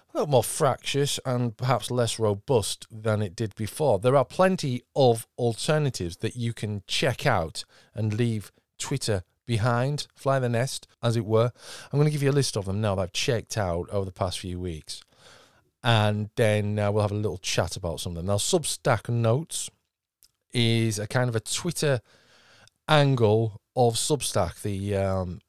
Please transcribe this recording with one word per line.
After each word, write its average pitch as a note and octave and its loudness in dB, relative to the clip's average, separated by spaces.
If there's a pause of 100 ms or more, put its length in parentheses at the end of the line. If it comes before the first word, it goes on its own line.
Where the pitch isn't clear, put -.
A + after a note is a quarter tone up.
(120)
a E4+ -6
little G#3+ -2
more B2 6
fractious - 0
and B2 -2
perhaps B2 0
less A#2+ 0
robust G#2+ 0
than G#2+ -2
it F#2 -4
did G#2+ -4
before. A2 0
There B2+ 4
are C3+ 4
plenty E3 0 (120)
of A#2+ 4 (120)
alternatives B2 -2
that - -6
you A#2 -4
can G#2 -6
check - -2
out F#2+ 0 (300)
and G#2+ -2
leave A2 -2 (240)
Twitter A2 -4 (220)
behind, B2 0
fly C3+ 0
the B2+ 0
nest, A#2+ -2 (160)
as A#2 2
it A2+ 0
were. A2 4 (400)
I'm C#3 0
gonna D3+ 4
give D3 -4
you C#3 2
a B2+ 4
list C#3 2
of G2 -4
them G2 -2
now G#2 2
that F#2+ 0
I've F2+ -4
checked - -2
out F2 -2
over G2+ -2
the F#2+ -8
past - -4
few F2+ -8
weeks. E2 -10 (800)
And G#2+ 2
then, G#2 2
uh, G#2 0
we'll G#2+ 2
have G#2 0
a - -2
little G#2 -4
chat - -2
about F2 -6
some F2+ -8
of E2+ -8
them. E2+ -6
Now, G2+ 2
Substack - 0
Notes A#2 0 (840)
is A2+ 2
a G#2 -4
kind B2+ 0
of A2+ 0
a A2 -2
Twitter - -2 (840)
angle A#2 4 (120)
of A2+ 4
Substack, - -2
the, G2+ -4
um, F#2+ -2